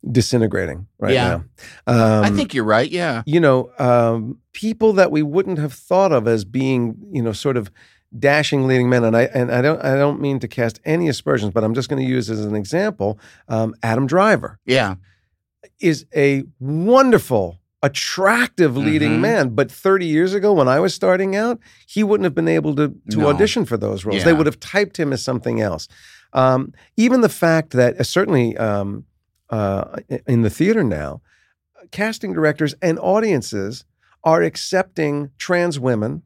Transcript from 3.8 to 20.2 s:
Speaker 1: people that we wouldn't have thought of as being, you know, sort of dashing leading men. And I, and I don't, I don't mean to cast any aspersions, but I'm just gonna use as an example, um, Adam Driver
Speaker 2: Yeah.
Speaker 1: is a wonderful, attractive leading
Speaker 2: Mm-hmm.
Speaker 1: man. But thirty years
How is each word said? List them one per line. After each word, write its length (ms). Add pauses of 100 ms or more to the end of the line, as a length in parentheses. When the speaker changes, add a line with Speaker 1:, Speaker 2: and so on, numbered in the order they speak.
Speaker 1:
people 400
that 180
we 100
wouldn't 360
have 160
thought 400
of 160
as 160
being, 500 (160)
you 100
know, 120
sort 240
of 120 (480)
dashing 500
leading 220
men. 140
And 140
I, 60
and 280
I 100
don't, 220
I 140
don't 240
mean 180
to 80
cast 380
any 240
aspersions, 440
but 120
I'm 80
just 160
gonna 140
use 260
as 160
an 100
example, 640 (300)
um, 340
Adam 240
Driver 580
Speaker 2:
Yeah. 300 (880)
Speaker 1:
is 240 (100)
a 280 (160)
wonderful, 1000 (240)
attractive 960
leading 360
Speaker 2:
Mm-hmm. 80
Speaker 1:
man. 280
But 220
thirty 340
years 280